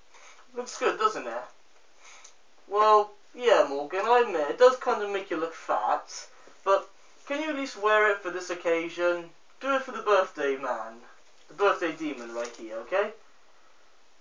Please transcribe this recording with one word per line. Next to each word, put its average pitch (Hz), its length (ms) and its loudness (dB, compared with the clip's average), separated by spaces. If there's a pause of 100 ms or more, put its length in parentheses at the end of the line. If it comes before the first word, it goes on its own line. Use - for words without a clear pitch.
(560)
Looks 240 220 -8
good, - 200 0
doesn't 247 300 0
it? - 160 -6 (1300)
Well, 208 420 6 (240)
yeah, 208 320 6
Morgan, 147 380 -4
I 240 200 6
admit, 156 260 -2
it - 60 -6
does 254 200 8
kind 220 260 -2
of 202 60 -4
make 196 200 -6
you 170 60 -4
look 160 180 -4
fat, - 720 -4 (360)
but 196 260 2 (380)
can 285 140 -4
you 311 80 -6
at 277 80 -6
least 233 260 -8
wear 214 260 4
it 202 120 -2
for 180 100 -8
this 180 180 -8
occasion? 170 840 -2 (280)
Do 269 160 -2
it 262 60 -2
for 254 100 -12
the 214 100 -8
birthday 151 540 0
man. 120 460 -8 (480)
The 147 60 -20
birthday 185 360 0
demon 123 420 -10
right 120 220 -8
here, 113 220 -12
okay? 202 340 -2 (1080)